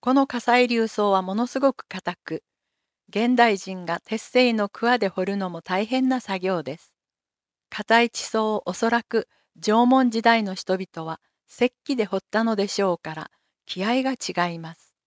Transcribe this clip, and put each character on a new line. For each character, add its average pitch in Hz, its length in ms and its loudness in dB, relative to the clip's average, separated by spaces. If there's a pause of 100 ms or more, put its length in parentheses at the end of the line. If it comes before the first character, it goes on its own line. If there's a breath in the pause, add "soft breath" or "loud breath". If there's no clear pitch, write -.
こ 254 100 2
の 269 120 6
火 247 120 -8
砕 247 280 4
流 226 220 0
層 208 240 0
は 190 100 2
も 185 140 -4
の 233 100 0
す 262 140 -6
ご 269 120 4
く - 140 -12
硬 180 380 -8
く、 - 180 -8 (680)
現 240 280 0
代 233 200 4
人 185 280 -10
が 170 200 -4
鉄 220 180 -6
製 247 300 2
の 214 160 0
ク - 160 -8
ワ 240 140 2
で 220 80 0
掘 185 200 -2
る 196 100 -2
の 196 120 -4
も 170 140 -10
大 190 240 -2
変 254 220 0
な 254 120 0
作 190 200 -6
業 185 240 -2
で 151 140 -10
す。 - 140 -20 (800)
硬 226 320 2
い 240 80 0
地 - 120 -10
層 220 340 -2
を - 100 -4
お 180 60 -6
そ 226 180 -2
ら 233 140 0
く - 240 -4 (320)
縄 220 260 4
文 254 240 4
時 220 120 -4
代 226 200 4
の 190 120 -6
人 190 220 -4
々 165 320 -10
は 160 120 -10 (280)
石 - 240 -2 (120)
器 285 100 -2
で 233 100 0
掘 196 120 -4
っ 190 40 0
た - 220 -2
の 226 140 0
で 202 100 0
し 196 160 -2
ょ 185 120 2
う - 40 -10
か 160 160 -12
ら、 156 160 -14 (340)
気 185 200 -8
合 247 180 0
が 262 120 -2
違 175 400 -4
い 165 40 -12
ま 165 160 -14
す。 - 220 -20 (100)